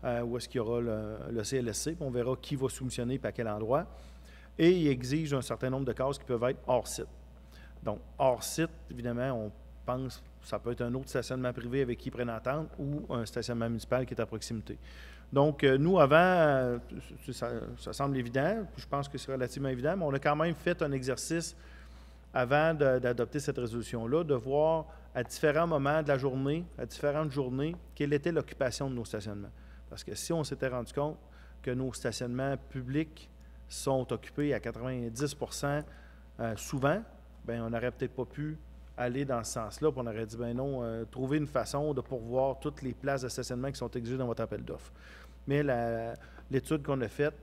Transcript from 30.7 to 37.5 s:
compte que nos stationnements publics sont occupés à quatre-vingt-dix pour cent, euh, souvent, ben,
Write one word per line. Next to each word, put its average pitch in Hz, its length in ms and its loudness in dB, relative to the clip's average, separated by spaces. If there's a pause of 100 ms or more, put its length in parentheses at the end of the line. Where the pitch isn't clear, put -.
compte 151 240 0 (460)
que 131 80 -2
nos 127 240 0
stationnements 127 600 -2 (120)
publics 139 600 -4 (380)
sont 131 440 0
occupés 143 400 0
à 110 80 0
quatre-vingt-dix 120 760 -4
pour - 200 -6
cent, 143 260 0 (600)
euh, 113 160 -2
souvent, 143 440 2 (440)
ben, 117 180 -2